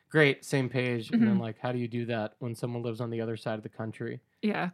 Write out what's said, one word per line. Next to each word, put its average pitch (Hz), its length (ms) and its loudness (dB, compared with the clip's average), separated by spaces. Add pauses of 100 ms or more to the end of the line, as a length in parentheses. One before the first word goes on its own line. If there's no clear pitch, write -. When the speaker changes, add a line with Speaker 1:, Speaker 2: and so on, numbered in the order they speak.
Speaker 1:
"Great, 147 360 4
same 135 240 2
page." 123 420 0
And 233 120 4
then, 220 80 6
Speaker 2:
Mm-hmm. 190 100 4
Speaker 1:
like, 113 180 -6
how 123 140 -2
do 123 60 -2
you 120 100 -2
do 120 180 -2
that 113 320 -2
when 120 160 -6
someone 120 300 -4
lives 117 160 -4
on 120 100 -2
the 117 120 -2
other 113 140 -2
side 110 180 -4
of 107 100 -6
the 113 60 -10
country 117 500 -8 (220)
Speaker 2:
Yeah. 180 320 0